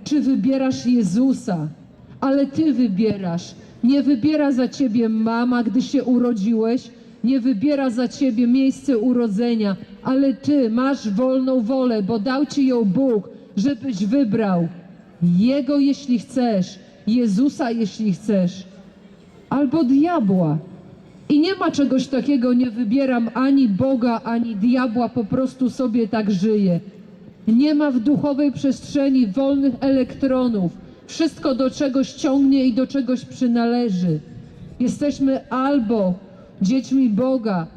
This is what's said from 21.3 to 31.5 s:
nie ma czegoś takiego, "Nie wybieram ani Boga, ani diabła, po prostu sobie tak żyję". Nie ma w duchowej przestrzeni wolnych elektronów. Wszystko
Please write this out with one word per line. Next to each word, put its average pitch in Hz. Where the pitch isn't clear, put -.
nie 370
ma 370
czegoś 262
takiego, 254
"Nie 247
wybieram 240
ani 269
Boga, 233
ani 233
diabła, 240
po 240
prostu 254
sobie 233
tak 214
żyję". 196
Nie 269
ma 294
w 247
duchowej 285
przestrzeni 269
wolnych 269
elektronów. 254
Wszystko 311